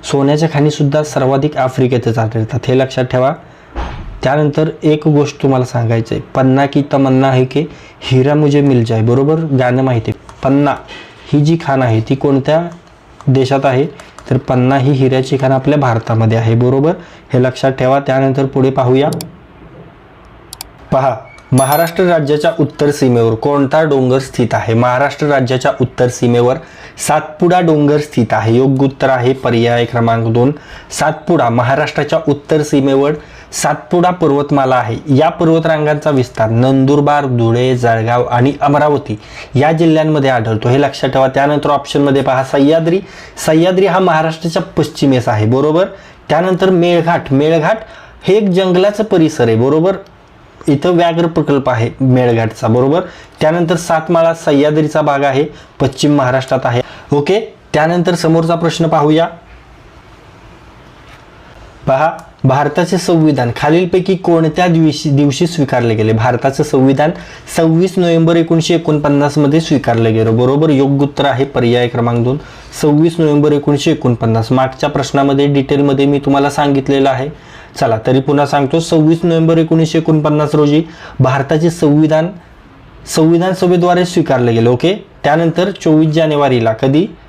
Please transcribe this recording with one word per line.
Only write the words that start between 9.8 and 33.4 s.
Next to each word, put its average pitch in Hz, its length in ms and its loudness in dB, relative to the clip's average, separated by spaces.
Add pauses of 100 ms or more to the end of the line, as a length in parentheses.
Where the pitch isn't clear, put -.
माहिती 123 280 -2
आहे. - 340 -12
पन्ना 139 300 2 (580)
ही 147 80 2
जी 160 240 2
खाण 135 180 -2
आहे 113 180 0
ती 131 140 -4
कोणत्या 143 540 0 (580)
देशात 135 380 2
आहे? 135 480 -2 (180)
तर 135 60 0
पन्ना 131 420 0
ही 135 140 2
हिऱ्याची 131 480 0
खाण 131 120 0
आपल्या 139 260 0
भारतामध्ये 113 600 0
आहे, 113 160 0
बरोबर, 135 380 2 (400)
हे 123 100 2
लक्षात 131 300 0
ठेवा. 127 280 0
त्यानंतर 135 460 0
पुढे 135 240 0
पाहूया. 135 400 0 (1800)
पहा, 131 240 0 (360)
महाराष्ट्र 156 520 0
राज्याच्या 156 560 0
उत्तर 143 300 0
सीमेवर 120 440 0
कोणता 143 480 0
डोंगर 135 360 0
स्थित 131 340 -4
आहे? 113 220 -2
महाराष्ट्र 127 520 0
राज्याच्या 131 540 0
उत्तर 123 280 -2
सीमेवर 120 480 0 (520)
सातपुडा 175 520 0
डोंगर 151 380 2
स्थित 127 340 -2
आहे. 110 240 2
योग्य 135 300 2
उत्तर 135 220 -2
आहे 127 240 0
पर्याय 117 520 0
क्रमांक 117 500 -2
दोन, 123 180 2 (460)
सातपुडा. 156 500 0
महाराष्ट्राच्या 139 800 -2
उत्तर 151 340 -2
सीमेवर 139 500 0 (400)